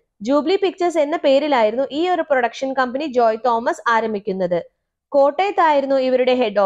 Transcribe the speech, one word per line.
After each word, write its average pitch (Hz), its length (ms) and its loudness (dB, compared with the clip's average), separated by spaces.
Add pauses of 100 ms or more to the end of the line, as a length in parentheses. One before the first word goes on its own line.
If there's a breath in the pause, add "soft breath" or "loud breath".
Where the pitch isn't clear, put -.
(220)
ജൂബിലി 285 420 0
പിക്ചേഴ്സ് 339 360 -2
എന്ന 294 180 0
പേരിലായിരുന്നു 269 760 2
ഈ 294 180 -4
ഒരു 339 220 -2
പ്രൊഡക്ഷൻ 262 420 -2
കമ്പനി 262 340 -4 (120)
ജോയ് 226 260 0
തോമസ് 247 440 -2
ആരംഭിക്കുന്നത്. 196 720 -2 (520)
കോട്ടയത്തായിരുന്നു 285 960 2
ഇവരുടെ 254 280 2
ഹെഡ് 214 300 0